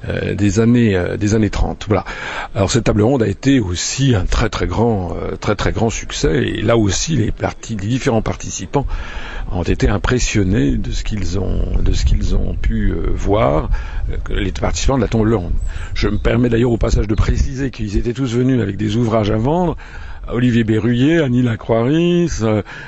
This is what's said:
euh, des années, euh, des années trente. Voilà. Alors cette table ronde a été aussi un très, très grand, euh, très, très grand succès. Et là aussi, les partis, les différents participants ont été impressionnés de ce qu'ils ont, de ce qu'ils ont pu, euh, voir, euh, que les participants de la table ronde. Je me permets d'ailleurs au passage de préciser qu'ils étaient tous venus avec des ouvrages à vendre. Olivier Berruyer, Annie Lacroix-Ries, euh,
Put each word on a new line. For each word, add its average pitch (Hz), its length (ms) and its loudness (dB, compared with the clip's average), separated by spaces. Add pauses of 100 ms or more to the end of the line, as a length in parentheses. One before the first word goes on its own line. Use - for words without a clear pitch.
euh, 92 280 -4
des 98 260 2
années, 117 340 4
euh, 90 220 -2
des 101 180 0
années 110 140 2
trente. - 400 -4
Voilà. 101 160 0 (500)
Alors 95 160 0
cette 113 140 0
table 113 160 2
ronde 120 220 2
a 107 60 0
été 131 320 2
aussi 113 540 0
un 92 120 0
très, 113 240 0
très - 160 -4
grand, 90 500 0
euh, 85 200 -6
très, 107 200 -2
très 92 160 -2
grand 98 160 0
succès. 139 540 -2
Et 101 180 -2
là 107 160 2
aussi, 110 400 0
les 104 140 0
partis, - 500 -6
les 98 80 -6
différents 117 320 0
participants - 680 -4 (640)
ont 90 120 -2
été 98 260 2
impressionnés 117 880 2
de - 140 -2
ce - 120 -2
qu'ils 98 360 -2
ont, 92 240 0 (200)
de - 100 4
ce - 120 2
qu'ils - 320 4
ont - 240 0
pu, 104 300 2
euh, 101 240 -2
voir, 117 560 2 (420)
euh, - 100 -4
que - 120 -4
les 98 180 0
participants - 440 0
de 127 60 2
la 98 60 0
table 110 240 2
ronde. 92 220 0 (400)
Je - 140 0
me - 100 0
permets 120 320 2
d'ailleurs 117 220 2
au 113 40 2
passage 113 320 2
de 107 60 2
préciser 131 560 0
qu'ils 107 260 -4
étaient 120 160 0
tous 120 240 -2
venus 127 240 2
avec 98 160 -2
des 107 200 0
ouvrages 110 340 2
à 110 80 2
vendre. 151 400 0 (540)
Olivier 117 300 2
Berruyer, 120 560 2
Annie 127 240 2
Lacroix-Ries, 147 880 2 (120)
euh, 107 200 2 (260)